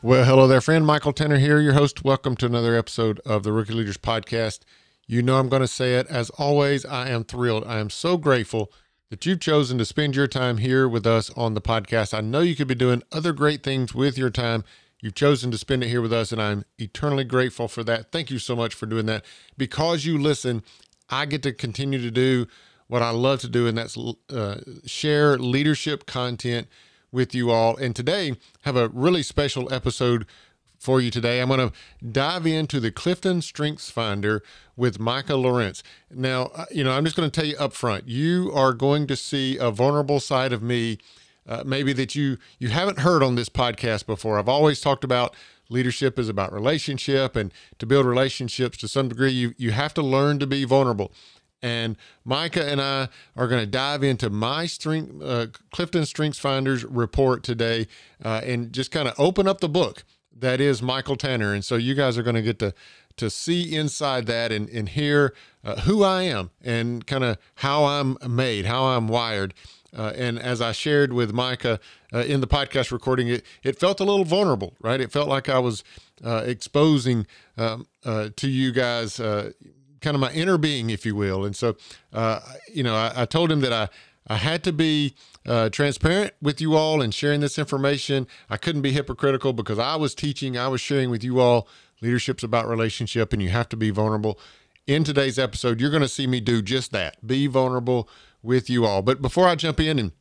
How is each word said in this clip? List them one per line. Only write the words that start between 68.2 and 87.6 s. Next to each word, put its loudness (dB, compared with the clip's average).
made, 0
how 0
I'm 2
wired. -2
Uh, -6
and -4
as -4
I 0
shared 2
with 2
Micah, -2
uh, 0
in 2
the -2
podcast 0
recording, 0
it, -2
it -4
felt 2
a 0
little 2
vulnerable, 0
right? -2
It -4
felt 0
like 0
I 4
was, 0
uh, -2
exposing, 2
um, -4
uh, -4
to -4
you 0
guys, -2
uh, -4
kinda 0
my 0
inner 2
being, 0
if -4
you -2
will. 0
And -6
so, -2
uh, -2
you -4
know, 0
I, -2
I 0
told 0
him 2
that 2
I, 0
I -2
had -2
to 0
be, 0
uh, 2
transparent 0
with -2
you 2
all 4
and 0
sharing 0
this -2
information. 0